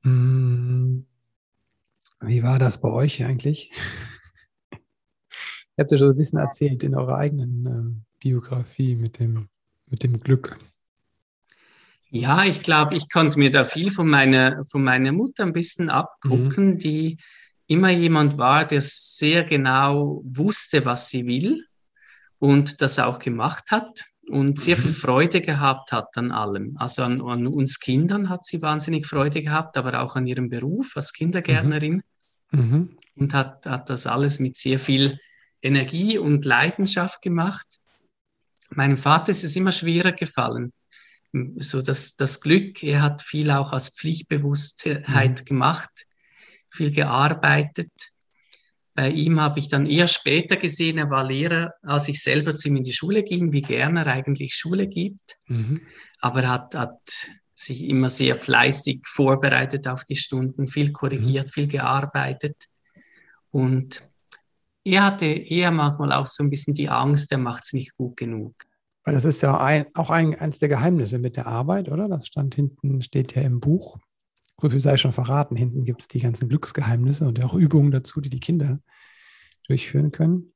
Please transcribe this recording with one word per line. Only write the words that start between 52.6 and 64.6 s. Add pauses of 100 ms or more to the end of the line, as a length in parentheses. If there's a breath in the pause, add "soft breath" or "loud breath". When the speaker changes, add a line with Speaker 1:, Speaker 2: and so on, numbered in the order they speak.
Speaker 2:
ihm
in
die
Schule
ging,
wie
gern
er
eigentlich
Schule
gibt. (100)
Speaker 1:
Mhm. (380 loud breath)
Speaker 2:
Aber
er
hat,
hat (240)
sich
immer
sehr
fleißig
vorbereitet
auf
die
Stunden,
viel
korrigiert,
Speaker 1:
Mhm.
Speaker 2:
viel
gearbeitet. (960 soft breath)
Und (720)